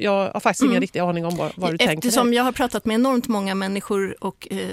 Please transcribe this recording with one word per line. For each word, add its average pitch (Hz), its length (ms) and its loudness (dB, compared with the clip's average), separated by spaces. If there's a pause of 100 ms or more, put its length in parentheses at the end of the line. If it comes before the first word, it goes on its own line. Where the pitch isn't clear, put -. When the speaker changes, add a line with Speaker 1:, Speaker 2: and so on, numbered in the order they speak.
Speaker 1:
jag 196 320 0
har - 80 -6
faktiskt - 220 0
ingen 269 100 4
Speaker 2:
Mm. - 80 2
Speaker 1:
riktig 190 200 -2
aning 170 260 0
om 175 100 -2
vad, 156 200 -4
vad 180 160 0
du 170 60 -2
tänker - 80 4
dig. 156 120 2 (100)
Speaker 2:
Eftersom 240 260 4
jag 247 100 4
har 254 80 0
pratat 247 320 -2
med 220 100 0
enormt 247 340 2
många 196 260 -2
människor 196 720 -4
och, - 260 -10
eh, 190 80 -4 (140)